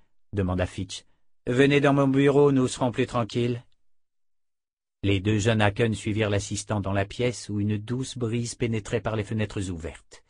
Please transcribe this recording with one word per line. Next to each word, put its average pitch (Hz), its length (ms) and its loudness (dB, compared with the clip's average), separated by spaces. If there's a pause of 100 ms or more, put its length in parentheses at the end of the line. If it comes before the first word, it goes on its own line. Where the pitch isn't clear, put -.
(320)
demanda 90 340 0
Fitch. « - 380 -10 (420)
Venez 139 340 4
dans 139 140 4
mon 139 140 4
bureau, 139 420 6
nous 131 160 4
serons 123 240 -2
plus 120 160 0
tranquilles. » 120 580 -2 (1400)
Les 98 160 2
deux 107 180 0
jeunes 107 240 2
Haken 104 320 2
suivirent 104 360 -2
l'assistant 101 500 -4
dans 95 120 -4
la 101 120 0
pièce 120 440 -4
où 104 120 -4
une 107 180 0
douce 123 400 -8
brise 120 380 -4
pénétrait 113 440 -2
par 110 140 -4
les 107 80 0
fenêtres 104 480 -4
ouvertes. - 600 -12